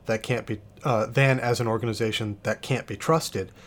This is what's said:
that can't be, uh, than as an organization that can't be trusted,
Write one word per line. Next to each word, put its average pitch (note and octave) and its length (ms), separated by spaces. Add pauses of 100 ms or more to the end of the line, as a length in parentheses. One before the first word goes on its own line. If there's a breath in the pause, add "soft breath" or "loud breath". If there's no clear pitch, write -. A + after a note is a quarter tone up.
that A2 160
can't A2+ 240
be, A2 140 (220)
uh, A2 240
than C3 340
as A#2+ 200
an A#2 80
organization A2 720
that A2 200
can't - 240
be G#2+ 100
trusted, D#3 560 (140 loud breath)